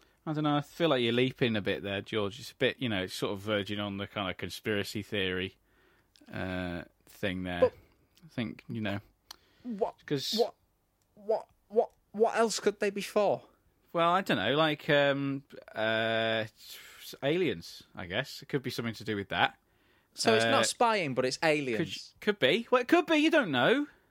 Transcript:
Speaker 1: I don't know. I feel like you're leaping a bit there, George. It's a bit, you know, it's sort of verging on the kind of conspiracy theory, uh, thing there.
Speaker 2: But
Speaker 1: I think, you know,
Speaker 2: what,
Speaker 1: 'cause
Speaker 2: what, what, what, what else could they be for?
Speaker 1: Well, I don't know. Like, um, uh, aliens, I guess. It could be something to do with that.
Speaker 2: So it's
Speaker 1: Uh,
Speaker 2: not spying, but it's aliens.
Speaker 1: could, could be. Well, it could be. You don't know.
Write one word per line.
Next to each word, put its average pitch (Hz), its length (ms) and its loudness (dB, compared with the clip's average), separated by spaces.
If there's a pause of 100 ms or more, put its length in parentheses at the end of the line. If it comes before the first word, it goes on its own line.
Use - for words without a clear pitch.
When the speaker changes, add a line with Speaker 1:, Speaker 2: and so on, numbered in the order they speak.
(260)
Speaker 1:
I 156 80 -4
don't 151 100 -2
know. 147 140 2
I 143 40 0
feel 165 280 0
like 127 120 4
you're 117 120 4
leaping 123 420 2
a 104 60 0
bit 90 220 -2
there, 98 180 -4
George. 107 380 -4
It's 117 120 -16
a - 40 -20
bit, 127 240 2
you 127 100 -2
know, 95 140 0
it's 95 120 -6
sort 104 180 -4
of 98 60 -6
verging 104 400 -2
on 101 180 -4
the 101 80 -6
kind 98 240 -6
of 90 80 -8
conspiracy 101 640 -4
theory, 92 560 -4 (720)
uh, 92 520 -6 (260)
thing 92 340 -6
there. 90 180 -4
Speaker 2:
But 87 120 2 (520)
Speaker 1:
I - 40 -20
think, - 400 -10
you 117 120 -6
know, 101 180 -4 (640)
Speaker 2:
what, 220 320 -6 (100)
Speaker 1:
'cause 143 320 -4
Speaker 2:
what, 214 160 0 (600)
what, 208 320 -6 (220)
what, 214 200 2 (220)
what 214 260 2
else 220 220 2
could 208 200 0
they 202 120 0
be 202 100 -6
for? 190 400 2 (520)
Speaker 1:
Well, 170 180 4
I 185 100 4
don't 170 160 0
know. 110 180 2
Like, 151 340 0
um, 139 540 2 (320)
uh, 113 720 0 (760)
aliens, 139 600 -2 (120)
I 92 100 -12
guess. 101 380 -6
It - 40 -18
could 135 160 -4
be 131 60 -8
something 117 260 -4
to - 80 -16
do 110 120 -4
with 101 140 -6
that. 98 280 0 (560)
Speaker 2:
So - 220 2
it's 220 100 4
Speaker 1:
Uh, 233 60 2
Speaker 2:
not 226 160 4
spying, 208 480 0
but 127 100 2
it's 127 160 -4
aliens. 151 800 -2
Speaker 1:
could, 214 180 -2
could - 20 -20
be. 175 300 4
Well, 247 120 4
it 240 60 -8
could 339 200 6
be. 330 100 4
You 302 140 4
don't 262 200 4
know. 185 360 4 (240)